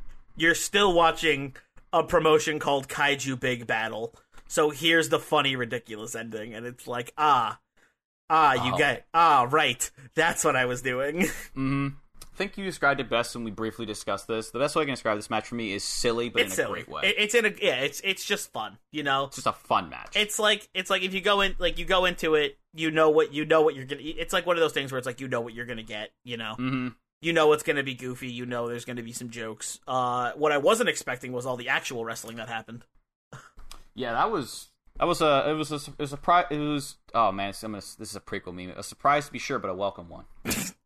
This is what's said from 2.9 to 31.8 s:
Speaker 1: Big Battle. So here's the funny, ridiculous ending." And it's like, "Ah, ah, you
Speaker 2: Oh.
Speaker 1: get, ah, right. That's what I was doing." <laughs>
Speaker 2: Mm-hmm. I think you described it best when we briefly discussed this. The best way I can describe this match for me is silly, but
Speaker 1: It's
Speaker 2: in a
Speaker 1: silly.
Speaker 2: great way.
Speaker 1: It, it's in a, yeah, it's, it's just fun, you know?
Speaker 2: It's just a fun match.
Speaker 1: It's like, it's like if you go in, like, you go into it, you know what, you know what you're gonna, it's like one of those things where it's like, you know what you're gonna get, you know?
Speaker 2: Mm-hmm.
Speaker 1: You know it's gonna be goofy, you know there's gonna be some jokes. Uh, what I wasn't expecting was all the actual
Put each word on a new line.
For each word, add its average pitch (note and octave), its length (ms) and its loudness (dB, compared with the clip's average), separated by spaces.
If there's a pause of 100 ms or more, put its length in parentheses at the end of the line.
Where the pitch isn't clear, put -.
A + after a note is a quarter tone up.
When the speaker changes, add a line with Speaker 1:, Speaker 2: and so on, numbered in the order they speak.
Speaker 1:
Big B2 280 -2
Battle. A2+ 460 -4 (340)
So D#3 220 2
here's D#3 400 4
the D#3 100 2
funny, C#3 360 2
ridiculous A2+ 580 -8
ending." A2+ 400 -10
And A#2 140 -10
it's B2 180 -16
like, B2 320 -6
"Ah, C3+ 420 4 (720)
ah, D#3 240 6 (140)
you B2+ 80 0
Speaker 2:
Oh. - 20 0
Speaker 1:
get, C#3 380 2
ah, D3+ 340 8
right. C#3+ 400 2 (240)
That's D#3+ 320 2
what C#3+ 100 4
I B2+ 100 4
was B2 180 -2
doing." C3+ 380 0
<laughs> F#3+ 60 4 (280)
Speaker 2:
Mm-hmm. C#3 320 -2 (460)
I - 40 -20
think F#3+ 200 -6
you G3 80 -8
described C#3+ 340 0
it B2 100 -4
best A#2 240 0
when A#2+ 120 -8
we A2 60 -6
briefly A2 340 -6
discussed G2+ 420 -6
this. A2+ 240 -4
The A#2+ 80 -6
best D3 160 0
way E3 60 2
I D3+ 40 0
can C#3 80 -4
describe A2 240 -2
this G#2 120 -8
match G#2+ 180 -2
for - 80 -8
me A2+ 160 -4
is G2 140 -4
silly, A#2+ 420 0
but A#2 140 -2
Speaker 1:
It's F#3+ 160 -2
Speaker 2:
in D3 80 2
a - 20 -6
Speaker 1:
silly. F2+ 160 -6
Speaker 2:
great - 60 -18
way. D2+ 160 -8
Speaker 1:
It, F#3+ 120 2
it's G#3 160 0
in A#3 120 4
a, G#3 40 4 (120)
yeah, F3 180 2
it's, C#3+ 240 -4
it's F#3+ 220 -4
just - 260 -4
fun, G#2+ 260 -8 (140)
you D3 120 -6
know? C#3 240 2
Speaker 2:
It's - 100 -12
just C3 100 -4
a A2 60 0
fun G2+ 340 0
match. B1 300 -8
Speaker 1:
It's G#3 200 0
like, G#3+ 360 2
it's F#3 160 -4
like F#3+ 140 2
if F#3 100 -4
you F#3+ 80 -2
go G3+ 180 4
in, G3 200 2
like, E3+ 200 0
you E3+ 60 -4
go F#3 180 4
into F3 320 2
it, D3 220 2 (160)
you D#3+ 180 -2
know D#3 180 6
what, D3+ 240 6
you D3+ 120 -2
know D#3 160 6
what D3+ 120 6
you're C3 120 -10
gonna, C3+ 180 -8
it's E3 300 -8
like F3 120 0
one F3 120 2
of - 20 2
those D#3 140 4
things C3+ 180 -4
where C3+ 80 -4
it's B2 60 -6
like, B2+ 160 -8
you C3 80 -8
know B2 100 0
what A#2 140 -8
you're A#2+ 120 -10
gonna A#2 160 -8
get, A2 300 -10 (140)
you A#2+ 100 -10
know? A2 240 -8
Speaker 2:
Mm-hmm. B2+ 300 -4 (320)
Speaker 1:
You D#3+ 100 -2
know D#3 220 6
it's D3 100 0
gonna C#3+ 200 0
be C3 100 -6
goofy, B2+ 360 -10
you B2 160 -8
know A#2+ 220 -4
there's A#2+ 160 -8
gonna B2 180 -10
be A#2 120 -12
some B2 160 -12
jokes. A2+ 580 -10
Uh, B2 460 0
what D3+ 180 2
I D3 60 4
wasn't G3 320 4
expecting B2+ 420 -4
was B2 140 -4
all B2+ 100 -2
the A#2+ 140 -6
actual B2+ 340 -2